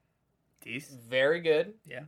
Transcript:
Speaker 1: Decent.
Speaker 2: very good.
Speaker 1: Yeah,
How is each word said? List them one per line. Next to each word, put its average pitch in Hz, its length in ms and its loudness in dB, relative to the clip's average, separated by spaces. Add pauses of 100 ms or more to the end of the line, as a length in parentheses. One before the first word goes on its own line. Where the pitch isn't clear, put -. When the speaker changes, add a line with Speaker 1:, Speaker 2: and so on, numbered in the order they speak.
(600)
Speaker 1:
Decent. 123 420 -12
Speaker 2:
very 131 380 2
good. 165 340 2 (120)
Speaker 1:
Yeah, 131 220 -14